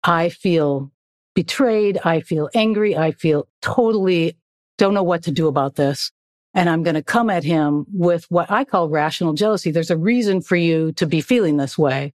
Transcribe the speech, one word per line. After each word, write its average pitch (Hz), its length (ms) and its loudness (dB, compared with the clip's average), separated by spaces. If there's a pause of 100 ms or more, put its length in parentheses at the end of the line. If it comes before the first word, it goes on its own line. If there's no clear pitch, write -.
I 170 260 0
feel 147 640 -2 (440)
betrayed. 208 680 0
I 165 180 0
feel 151 340 -4
angry. 214 420 0
I 160 140 0
feel 151 360 0 (140)
totally 185 720 0 (440)
don't 196 160 2
know 196 80 0
what 170 220 0
to 165 60 -2
do 160 160 0
about 139 280 0
this. 139 360 -2 (440)
And 175 140 2
I'm 165 120 0
gonna 156 220 -2
come 233 260 0
at 175 140 -2
him 151 500 0
with 175 380 0
what 170 180 0
I 226 160 0
call 170 240 0
rational 156 440 0
jealousy. 196 360 0
There's 165 220 -2
a 165 60 2
reason 202 440 0
for 180 140 0
you 160 380 2
to 170 120 -2
be 156 160 0
feeling 185 360 2
this 139 200 -4
way. 139 420 0